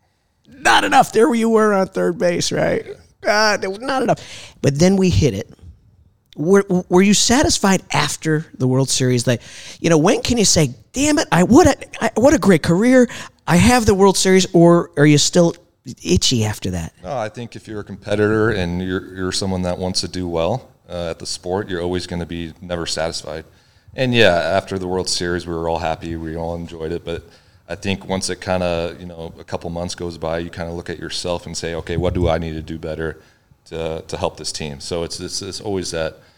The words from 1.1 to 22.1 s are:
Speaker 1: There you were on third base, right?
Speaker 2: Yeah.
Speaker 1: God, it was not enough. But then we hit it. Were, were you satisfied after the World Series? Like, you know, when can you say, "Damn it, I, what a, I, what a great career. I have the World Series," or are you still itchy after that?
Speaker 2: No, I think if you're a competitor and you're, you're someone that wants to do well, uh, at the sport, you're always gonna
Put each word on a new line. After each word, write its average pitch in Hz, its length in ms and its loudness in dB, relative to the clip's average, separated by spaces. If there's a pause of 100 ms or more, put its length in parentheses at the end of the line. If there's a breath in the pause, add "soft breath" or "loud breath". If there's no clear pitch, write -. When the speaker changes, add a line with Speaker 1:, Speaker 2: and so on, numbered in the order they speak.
Speaker 1:
There 240 200 4
you 226 160 2
were 214 240 4
on 190 140 2
third 180 300 -2
base, 175 340 -2
right? - 340 -2
Speaker 2:
Yeah. 392 80 -14 (280)
Speaker 1:
God, 214 420 0
it 190 60 -4
was 196 100 -8
not 262 240 -4
enough. 190 160 0 (420 loud breath)
But 139 180 0
then 190 180 4
we 190 120 2
hit 139 240 2
it. - 160 -8 (840)
Were, 190 300 2 (240)
were 185 120 6
you 202 120 6
satisfied 220 720 2 (100)
after 151 520 -2 (120)
the 127 100 0
World 127 220 2
Series? 127 380 0
Like, 120 140 0 (380 loud breath)
you 165 100 0
know, 165 80 6
when 208 240 4
can 240 160 0
you 202 80 2
say, 147 280 2 (200)
"Damn 294 260 2
it, - 120 -2
I, 175 120 4
what 285 240 8
a, - 360 -2
I, 226 120 0
what 262 180 4
a 302 60 4
great 180 240 4
career. 240 440 6 (400 loud breath)
I 160 100 4
have 226 280 6
the 214 100 4
World 190 220 6
Series," 190 360 4
or 170 440 6
are 147 80 6
you 147 120 8
still 170 380 2 (480)
itchy 131 420 0
after 101 260 -6
that? 85 220 -8 (100)
Speaker 2:
No, 107 140 -8
I 110 100 -6
think 120 280 -14
if - 120 -20
you're 110 140 -10
a - 20 -10
competitor 104 680 0
and 90 300 -2
you're, 92 340 -6
you're 92 160 -4
someone 92 320 -2
that 87 140 -4
wants 92 240 -4
to 92 60 -6
do 90 200 -6
well, 85 420 -2 (180)
uh, 87 220 -8
at 82 100 -10
the 87 60 -16
sport, 90 440 -6
you're 90 120 -6
always 87 260 -4
gonna 87 180 -6